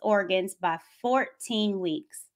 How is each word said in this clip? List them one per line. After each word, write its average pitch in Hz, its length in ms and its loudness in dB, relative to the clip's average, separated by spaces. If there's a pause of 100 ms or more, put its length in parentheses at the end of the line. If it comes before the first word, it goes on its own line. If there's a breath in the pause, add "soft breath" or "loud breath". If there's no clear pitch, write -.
organs 185 520 2
by 165 240 -2 (220)
fourteen 220 800 0
weeks 156 440 -6 (100)